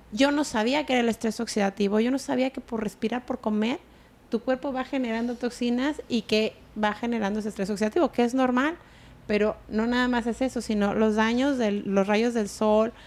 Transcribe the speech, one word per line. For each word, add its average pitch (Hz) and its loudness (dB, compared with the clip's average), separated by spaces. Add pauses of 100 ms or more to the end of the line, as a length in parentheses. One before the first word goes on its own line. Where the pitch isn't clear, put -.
(140)
Yo 269 4
no 285 2
sabía 262 0
que 269 -4
era 254 2
el 233 2
estrés 220 -2
oxidativo, 202 0
yo 240 0
no 269 0
sabía 262 -2
que 262 -10
por 226 -6
respirar, 226 -4
por 247 -6
comer, 214 -2 (500)
tu 226 -2
cuerpo 262 -2
va 254 -2
generando 240 -2
toxinas 247 -2
y 233 0
que 214 0 (280)
va 208 2
generando 214 -2
ese 214 -4
estrés 196 -4
oxidativo, 214 0
que 240 2
es 233 0
normal, 262 2 (500)
pero 208 2 (140)
no 220 0
nada 247 2
más 240 0
es 226 -2
eso, 254 -2
sino 208 0
los 214 2
daños, 240 2
del, 208 0
los 196 2
rayos 220 2
del 214 -2
sol, 214 2 (160)